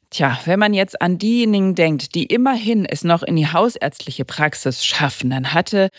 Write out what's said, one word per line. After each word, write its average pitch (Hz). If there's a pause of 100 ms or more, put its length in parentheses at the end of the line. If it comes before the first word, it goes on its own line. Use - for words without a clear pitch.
Tja, 131
wenn 185
man 208
jetzt 196
an 175
diejenigen 208
denkt, 160
die 170
immerhin 233
es -
noch 170
in 170
die 156
hausärztliche 160
Praxis -
schaffen, -
dann 131
hatte 190 (120)